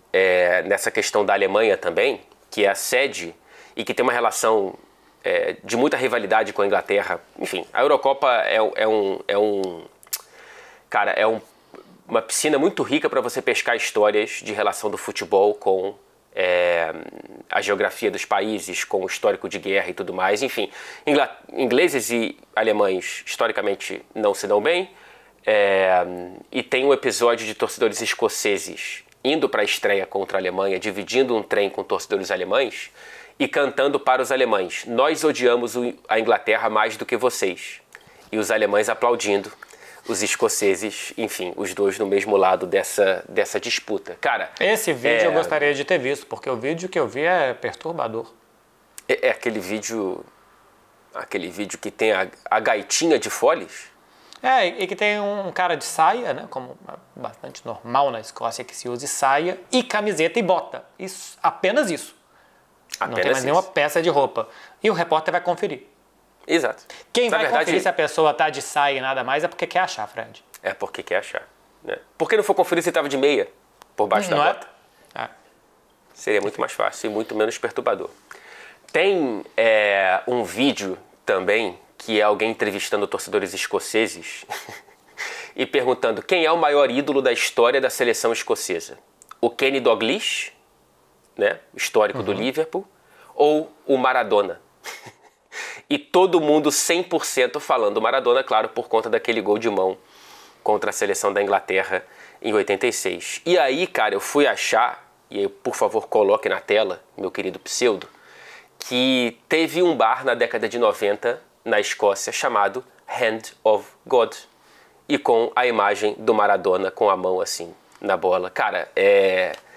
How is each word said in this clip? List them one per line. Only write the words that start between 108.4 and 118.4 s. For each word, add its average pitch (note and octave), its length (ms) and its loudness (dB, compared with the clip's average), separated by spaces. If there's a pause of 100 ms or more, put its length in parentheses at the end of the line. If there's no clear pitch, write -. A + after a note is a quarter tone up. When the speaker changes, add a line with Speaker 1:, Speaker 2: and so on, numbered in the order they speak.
Speaker 1:
que B2+ 580 0 (120)
teve D#3+ 340 2
um E3+ 100 4
bar C3 300 2
na C3 100 2
década A2+ 360 0
de A#2 100 -4
noventa, G#2 600 0 (240)
na A2 120 2
Escócia, G2+ 540 0
chamado A2 540 0 (200)
Hand A2+ 460 -4 (100)
of G#2+ 240 4 (200)
God, A#2 280 2 (760)
e C#3+ 80 2
com A#2 360 2
a B2+ 140 2
imagem G#2 500 2
do A2+ 160 2
Maradona G2 560 2
com G#2 200 2
a F#2+ 80 4
mão F#2 240 0
assim, E2+ 340 -8 (240)
na G2 160 0
bola. F2+ 340 0